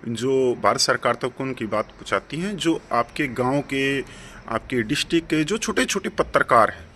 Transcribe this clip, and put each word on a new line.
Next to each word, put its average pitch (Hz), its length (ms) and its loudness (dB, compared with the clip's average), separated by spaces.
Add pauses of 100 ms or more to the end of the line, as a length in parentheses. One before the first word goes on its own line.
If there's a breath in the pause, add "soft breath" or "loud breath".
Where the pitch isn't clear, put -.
जो 123 560 2
भारत 113 160 4
सरकार 123 360 2
तक 127 260 -6
उनकी 131 240 -6
बात 107 200 -2
पहुँचाती - 520 -4
हैं? 190 200 -4
जो 160 240 0 (100)
आपके 123 360 -2
गांव 127 340 0
के, 135 400 -2 (460 loud breath)
आपके 117 340 -2
डिस्ट्रिक्ट 160 480 0
के 156 140 2
जो 185 140 -2
छोटे-छोटे 220 520 -2
पत्रकार 123 600 4
हैं - 260 -14